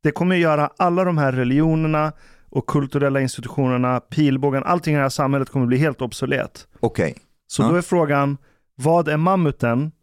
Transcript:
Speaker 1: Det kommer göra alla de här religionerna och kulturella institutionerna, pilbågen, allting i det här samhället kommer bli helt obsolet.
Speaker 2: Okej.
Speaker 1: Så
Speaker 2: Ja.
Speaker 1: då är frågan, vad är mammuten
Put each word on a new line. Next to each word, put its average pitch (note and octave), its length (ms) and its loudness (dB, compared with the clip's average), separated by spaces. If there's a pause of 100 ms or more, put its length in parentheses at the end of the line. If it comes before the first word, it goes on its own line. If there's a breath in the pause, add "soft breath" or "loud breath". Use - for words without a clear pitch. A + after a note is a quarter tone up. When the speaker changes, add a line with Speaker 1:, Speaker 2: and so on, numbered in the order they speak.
Speaker 1:
Det D3+ 80 2
kommer F3+ 260 0
göra D3+ 400 2
alla F3+ 280 0
de F3 140 0
här C3+ 140 2
religionerna D3+ 800 0 (380 soft breath)
och - 160 -4
kulturella C#3 540 0
institutionerna, B2+ 800 -2
pilbågen, C3+ 640 0
allting E3+ 300 0
i - 20 2
det C#3+ 60 2
här C3+ 60 0
samhället C3+ 420 -2
kommer B2+ 160 0
bli B2+ 100 2
helt C#3+ 260 0
obsolet. - 680 -6 (120)
Speaker 2:
Okej. F2+ 360 -2 (300)
Speaker 1:
Så - 160 -2
Speaker 2:
Ja. A2 60 4
Speaker 1:
då E3 80 2
är F3+ 60 0
frågan, C#3+ 540 0 (380)
vad D#3 340 2
är D3+ 80 0
mammuten D3+ 760 0 (100)